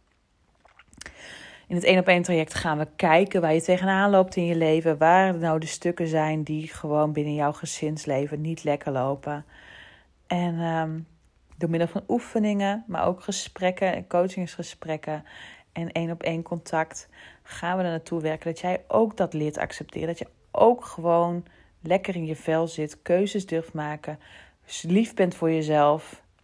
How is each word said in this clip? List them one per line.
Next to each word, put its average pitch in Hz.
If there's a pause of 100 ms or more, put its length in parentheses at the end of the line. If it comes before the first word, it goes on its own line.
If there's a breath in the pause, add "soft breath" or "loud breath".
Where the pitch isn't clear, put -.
(1700 loud breath)
In 175
het 175
één-op-één 180
traject 165
gaan 156
we 151
kijken 180
waar 156
je 165
tegenaan 190
loopt 190
in 175
je 170
leven, 160
waar 175
nou 160
de 160
stukken 175
zijn 156
die 156
gewoon 151
binnen 147
jouw 147
gezinsleven 151
niet 160
lekker 147
lopen. 143 (840 loud breath)
En, 175
ehm, 160 (580)
door 170
middel 165
van -
oefeningen, 208
maar 190
ook 185
gesprekken 185
en -
coachingsgesprekken 165 (460 loud breath)
en 170
één-op-één 165
contact - (340 loud breath)
gaan 175
we 185
er 180
naartoe 165
werken 156
dat 160
jij 180
ook 220
dat 180
leert 151
accepteren. -
Dat 170
je - (240)
ook 240
gewoon 170 (360 soft breath)
lekker 185
in 165
je 156
vel 160
zit, 151
keuzes 196
durft 165
maken, 151 (640 loud breath)
lief 196
bent 180
voor 160
jezelf, 151 (200)